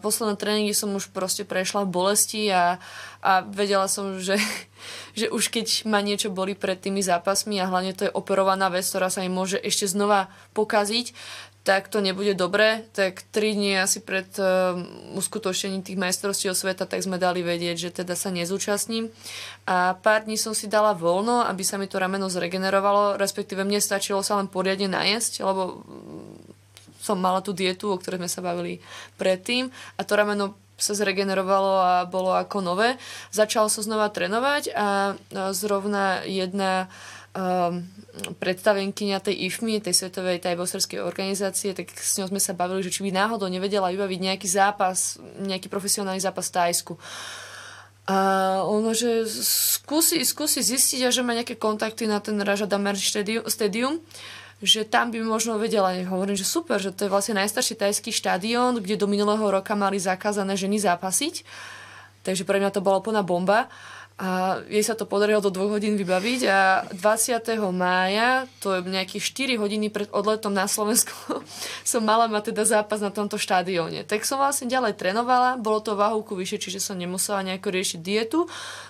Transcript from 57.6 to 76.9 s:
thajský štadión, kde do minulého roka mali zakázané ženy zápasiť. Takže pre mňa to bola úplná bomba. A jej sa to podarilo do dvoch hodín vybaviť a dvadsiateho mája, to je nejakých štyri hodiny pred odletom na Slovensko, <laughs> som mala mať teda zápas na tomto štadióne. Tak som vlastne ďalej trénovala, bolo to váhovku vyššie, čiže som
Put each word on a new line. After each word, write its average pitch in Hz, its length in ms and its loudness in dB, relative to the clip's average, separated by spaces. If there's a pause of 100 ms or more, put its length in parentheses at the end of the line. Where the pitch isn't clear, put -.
thajský 208 380 0
štadión, 233 640 2
kde 196 160 -2
do 202 140 2
minulého 208 340 2
roka 196 320 2
mali 202 240 0
zakázané 196 560 0
ženy 196 240 0
zápasiť. 190 640 0 (800)
Takže 190 240 -2
pre 196 140 4
mňa 196 100 2
to 202 80 0
bola 190 220 4
úplná 220 180 2
bomba. 185 480 2 (460)
A 185 560 -2
jej 208 160 2
sa 226 80 0
to 214 160 -6
podarilo 208 320 4
do 202 80 2
dvoch 190 240 0
hodín 208 240 0
vybaviť 196 480 0
a 190 480 4
dvadsiateho 220 800 0
mája, 190 720 2 (160)
to 190 160 0
je 180 80 -4
nejakých 190 400 -4
štyri 262 320 -2
hodiny 214 320 0
pred 208 240 -4
odletom 214 400 0
na 196 160 2
Slovensko, - 720 0 (120)
<laughs> - 280 -10
som 226 240 0
mala 226 240 6
mať 214 240 -2
teda 202 80 0
zápas 214 400 2
na 202 80 0
tomto 208 320 -4
štadióne. 175 640 0
Tak 214 160 -2
som 269 160 -2
vlastne 277 320 0
ďalej 247 240 2
trénovala, 247 640 2
bolo 214 240 0
to 214 160 -2
váhovku 214 400 0
vyššie, 185 240 -4
čiže 185 160 -8
som 196 160 -4